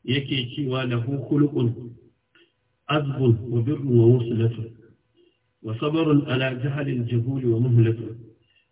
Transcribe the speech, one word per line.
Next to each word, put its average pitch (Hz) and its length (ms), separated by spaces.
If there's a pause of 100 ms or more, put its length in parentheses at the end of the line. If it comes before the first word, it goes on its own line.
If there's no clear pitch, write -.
yake 131 520
cewa, 131 280
"Lahu 123 340 (100)
khuluqun 139 640 (960)
azbun 135 480 (140)
wa 120 100
birrun 135 380
wa 113 80
wuslatun, 117 640 (920)
wa 113 160
sabrun 151 480
ala 127 320
jahlil 139 480
juhuli 123 400
wa 113 140
muhlatun, 117 560 (560)